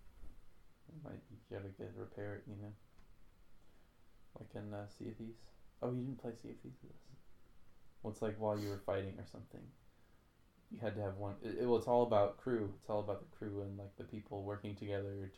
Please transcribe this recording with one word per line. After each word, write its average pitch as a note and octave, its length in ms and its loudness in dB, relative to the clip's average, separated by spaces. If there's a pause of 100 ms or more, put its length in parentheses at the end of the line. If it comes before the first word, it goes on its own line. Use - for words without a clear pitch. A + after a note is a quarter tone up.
(880)
It D#3 160 -10
might - 240 -10
be. G#2+ 80 -12 (140)
You G#2 80 -4
gotta G2 120 -4
get, G2+ 260 -8
repair G#2 400 -4
it, - 100 -8
you G#2 160 -6
know? G#2 100 -6 (1700)
Like - 160 -10
in, G#2 200 -4
uh, G#2 120 -2
Sea - 220 -8
of A2 80 -4
Thieves. A#2 240 -6 (420)
Oh, B2 100 6
you B2 100 2
didn't C3 180 -2
play A#2 140 -2
Sea A#2 160 -10
of A#2 120 -8
Thieves C3 200 -10
with - 100 -14
us. - 60 -12 (1040)
Well, G#2+ 100 0
it's - 80 -8
like G#2 180 2
while G#2+ 200 6
you G#2 100 2
were G2 160 0
fighting F#2+ 340 2
or - 60 -8
something, - 380 -12 (1080)
you - 80 -8
had G#2+ 180 0
to G#2+ 40 0
have F#2+ 160 0
one. G2+ 260 -2
It, A2 180 -2
it, B2 60 4
well, A#2 120 10
it's - 100 0
all A#2+ 140 12
about G#2 340 10
crew. G#2+ 440 4
It's - 100 -4
all G#2 100 6
about G2+ 200 2
the - 160 -12
crew G2+ 260 -2
and, G2 160 -4
like, G2+ 180 -8
the G2+ 80 -6
people G#2 380 -4
working G#2 320 -2
together G2 640 0